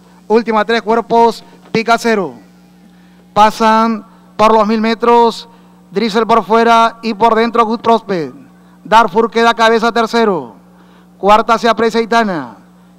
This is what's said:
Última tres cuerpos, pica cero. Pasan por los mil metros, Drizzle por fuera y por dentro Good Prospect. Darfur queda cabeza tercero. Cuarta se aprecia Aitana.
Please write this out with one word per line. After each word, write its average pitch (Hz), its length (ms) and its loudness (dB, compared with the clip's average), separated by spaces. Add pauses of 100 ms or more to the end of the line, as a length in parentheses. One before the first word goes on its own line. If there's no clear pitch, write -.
(280)
Última 220 360 0
tres 220 180 -2
cuerpos, 226 600 0 (300)
pica 226 260 0
cero. 202 360 -4 (960)
Pasan 220 720 0 (320)
por 220 160 4
los 220 140 2
mil 220 140 -2
metros, 233 680 0 (420)
Drizzle 214 360 -2
por 220 180 0
fuera 226 580 2
y 226 120 -6
por 220 200 0
dentro 226 300 0
Good 220 160 -4
Prospect. 190 540 -2 (500)
Darfur 214 460 2
queda 233 240 0
cabeza 226 360 0
tercero. 208 640 -2 (600)
Cuarta 214 420 2
se 233 100 0
aprecia 226 320 0
Aitana. 190 560 -2 (420)